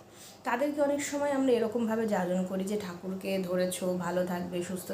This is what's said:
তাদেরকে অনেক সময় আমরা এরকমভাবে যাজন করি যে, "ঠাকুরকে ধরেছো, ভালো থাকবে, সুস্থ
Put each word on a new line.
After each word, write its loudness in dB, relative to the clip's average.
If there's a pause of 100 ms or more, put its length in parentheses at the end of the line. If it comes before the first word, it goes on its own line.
(440)
তাদেরকে 2
অনেক 2
সময় 0
আমরা 4
এরকমভাবে 2
যাজন 2
করি -2
যে, -2
"ঠাকুরকে -4
ধরেছো, 0
ভালো 0
থাকবে, -2
সুস্থ -6